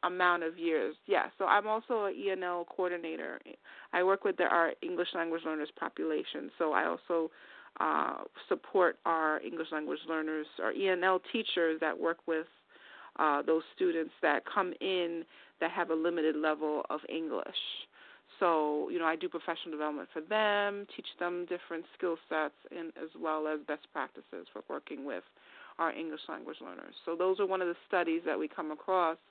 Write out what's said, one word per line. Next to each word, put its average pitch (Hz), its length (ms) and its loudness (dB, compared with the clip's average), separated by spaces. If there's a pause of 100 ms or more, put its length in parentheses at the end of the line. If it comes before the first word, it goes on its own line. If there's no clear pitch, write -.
amount 180 380 4
of 165 160 -4
years. 160 360 2 (120)
Yeah, - 200 4 (120)
so 196 80 0
I'm 202 200 6
also 220 400 0
a 196 40 0
E 196 200 -2
N 190 120 -2
L 175 320 -2
coordinator. 175 640 -4 (520)
I 175 100 4
work 190 220 4
with 190 120 2
the, 180 80 4
our 165 280 6 (100)
English 175 320 -2
language 165 300 -2
learners 156 340 -4
population, 156 800 -4
so 160 140 0
I 127 140 4
also, 170 440 -2 (500)
uh, - 440 0 (240)
support - 580 2
our 156 340 2
English 160 320 -6
language 151 360 -4
learners, 156 380 -2 (160)
our 107 100 0
E 196 160 0
N 180 160 2
L 185 160 4 (120)
teachers 170 480 2
that 156 180 -2
work 165 280 0
with, 165 200 0 (720)
uh, 147 240 4
those 160 200 4 (120)
students 165 380 0 (100)
that 147 220 4
come 185 360 0
in 175 440 -2 (360)
that 165 100 0
have 170 200 -2
a 165 40 4
limited 160 420 2
level 151 540 0
of 151 180 -2
English. 156 380 -4 (960)
So, 151 500 2
you 175 80 -2
know, 165 60 0
I 160 100 4
do 170 140 -4
professional 170 420 -6
development 151 420 -4
for 160 100 -6
them, 202 640 2 (100)
teach - 100 -10 (140)
them 175 280 -2
different 170 360 -6 (120)
skill 170 200 0 (120)
sets, 156 260 0 (220)
and 165 120 -6 (120)
as 160 100 -8 (100)
well 156 260 0
as 156 220 -2
best 151 240 -6
practices - 600 -8
for - 160 -12
working 143 360 -8
with 113 180 -6 (560)
our 165 140 0
English 156 360 -8
language 156 320 -10
learners. - 340 -14 (100)
So 170 100 -4
those 185 260 2
are 196 60 4
one 185 160 0
of 180 60 0
the 170 80 -2 (100)
studies 170 400 2
that 151 120 -2
we 156 100 -2
come 156 240 -8
across 170 460 0 (120)